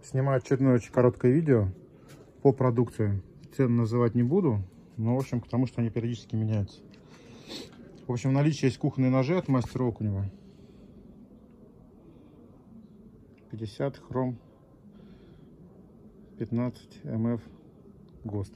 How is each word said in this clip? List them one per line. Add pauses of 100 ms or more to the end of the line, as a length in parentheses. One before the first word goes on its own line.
Снимаю
очередное
очень
короткое
видео (720)
по
продукции. (340)
Цены
называть
не
буду, (340)
но,
в
общем,
потому
что
они
периодически
меняются. (1300)
В
общем,
в
наличии
есть
кухонные
ножи
от
мастера
Окунева. (3250)
Пятьдесят
хром, (2000)
пятнадцать
М
Ф (840)
гост.